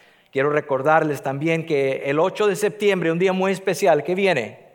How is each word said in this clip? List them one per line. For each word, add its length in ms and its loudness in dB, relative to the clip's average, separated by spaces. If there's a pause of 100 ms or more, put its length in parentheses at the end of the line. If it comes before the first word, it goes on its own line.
(320)
Quiero 160 0
recordarles 720 0
también 460 -4
que 400 -2
el 120 0
ocho 280 0
de 100 0
septiembre, 560 0
un 60 -2
día 160 2
muy 180 0
especial, 520 2
¿qué 100 -2
viene? 600 -2